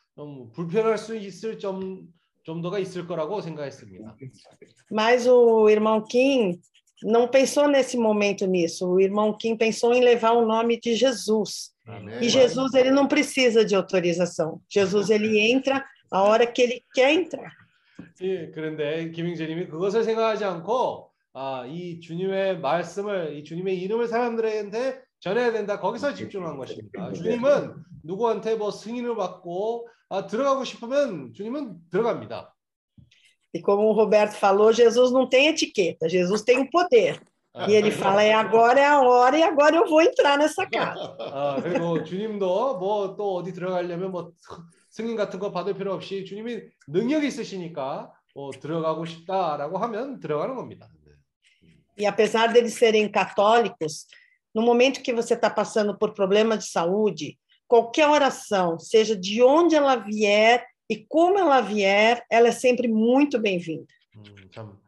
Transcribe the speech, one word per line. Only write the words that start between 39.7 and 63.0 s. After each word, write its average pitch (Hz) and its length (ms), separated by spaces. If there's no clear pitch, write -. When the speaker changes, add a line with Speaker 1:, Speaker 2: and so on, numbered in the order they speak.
Speaker 2:
eu 339 140
vou 311 140
entrar 285 360
nessa 302 280
casa." - 520
Speaker 1:
아, 139 440
그리고 170 420
주님도 202 760
뭐 196 380
또 202 200
어디 175 160
들어가려면 175 600
뭐 170 200
승인 226 260
같은 202 220
거 202 120
받을 180 240
필요 196 200
없이 190 300
주님이 220 360
능력이 247 380
있으시니까 180 840
뭐 139 160
"들어가고 160 560
싶다"라고 165 720
하면 233 420
들어가는 156 340
겁니다. 139 340
Speaker 2:
E 208 80
apesar 220 460
deles 226 220
serem 214 360
católicos, 202 960
no 220 80
momento 247 400
que 262 100
você 233 240
tá 214 140
passando 208 480
por 214 160
problema 208 420
de 190 120
saúde, 175 680
qualquer 233 420
oração, 214 720
seja 214 380
de 202 260
onde 311 320
ela 277 220
vier 214 680
e 220 200
como 349 300
ela 285 220
vier, 208 720
ela 233 180
é 220 40
sempre 247 340
muito 247 540